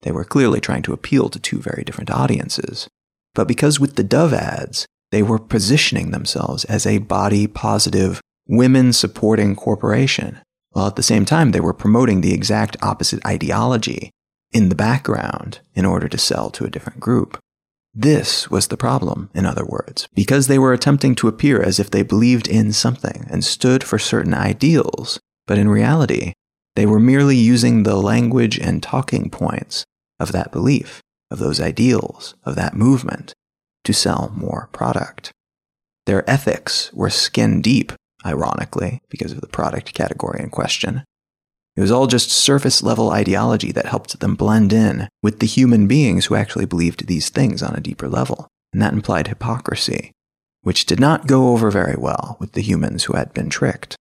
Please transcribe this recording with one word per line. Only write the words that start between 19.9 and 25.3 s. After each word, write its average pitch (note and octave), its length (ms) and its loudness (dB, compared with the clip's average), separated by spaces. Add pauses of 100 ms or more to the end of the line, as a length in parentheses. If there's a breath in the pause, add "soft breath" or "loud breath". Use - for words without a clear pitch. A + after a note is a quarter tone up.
because C3 320 2
they C3+ 140 4
were C3 120 4
attempting C3+ 440 2
to - 100 0
appear A#2 340 2
as - 200 2
if G2 100 -2
they G2+ 120 2
believed A2+ 440 2
in G#2+ 260 2
something - 560 -4
and - 160 -4
stood B2+ 380 2
for - 160 -2
certain - 340 0
ideals, - 840 0 (300)